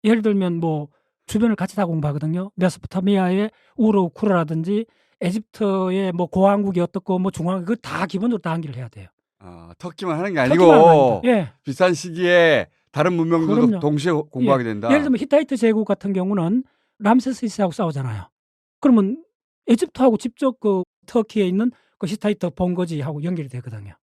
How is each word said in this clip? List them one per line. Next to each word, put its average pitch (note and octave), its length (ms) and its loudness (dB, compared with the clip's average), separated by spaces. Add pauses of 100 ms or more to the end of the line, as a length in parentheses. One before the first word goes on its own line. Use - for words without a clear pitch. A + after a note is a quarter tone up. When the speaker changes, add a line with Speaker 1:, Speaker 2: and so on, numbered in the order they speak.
Speaker 1:
예를 A3 200 2
들면 F#3+ 360 0
뭐 D#3 300 -4 (380)
주변을 A3 280 0
같이 - 200 -8
다 G3+ 100 0
공부하거든요. D#3+ 680 -4
메소포타미아의 F#3+ 960 -2 (260)
우르 G#3+ 220 2
우쿠르라든지 F3 880 -2 (340)
에집트의 F#3+ 920 -4
뭐 F3 120 -2
고왕국이 G3 560 0
어떻고 F#3 380 -4
뭐 F#3+ 120 -2
중앙, F3+ 340 -4
그거 A3 100 -4
다 - 320 -8
기본적으로 G3+ 340 -4
다 E3 120 -6
암기를 D3+ 220 -8
해야 B2 140 -12
돼요. F#2+ 180 -20 (300)
Speaker 2:
아, F2 400 -20
터키만 F3 400 -8
하는 F#3+ 160 -4
게 D3+ 140 -2
Speaker 1:
터키만 E3 220 8
하는 D#3 120 10
거 E3+ 80 10
Speaker 2:
아니고 C3+ 240 6 (140)
Speaker 1:
아니다. - 20 2
예. G3 240 0 (100)
Speaker 2:
비슷한 F3+ 300 0
시기에 E3+ 760 2 (240)
다른 D#3+ 220 0
문명들도 E3 420 0 (120)
Speaker 1:
그럼요. G3+ 120 0
Speaker 2:
동시에 D3+ 320 0
공부하게 C#3 520 0
Speaker 1:
예. A#2 60 -4
Speaker 2:
된다. G#2 200 -4
Speaker 1:
예를 C#4+ 140 2
들면 C4 160 0
히타이트 C#4+ 360 0
제국 A3 300 0
같은 G3+ 280 -4
경우는 F#3+ 500 -2 (340)
람세스 A#3+ 480 0
이 - 20 -4
세하고 F#3+ 260 -2
싸우잖아요. C3 540 -6 (540)
그러면 A#3+ 420 2 (440)
에집트하고 B3 500 2
직접 C4 420 -4
그 G3 220 0 (240)
터키에 G#3+ 400 -2
있는 G3+ 260 0 (280)
그 F#3+ 80 -6
히타이트 G#3 440 -4
본거지하고 E3 720 -4
연결이 E3 260 -6
되거든요. A2 440 -14 (140)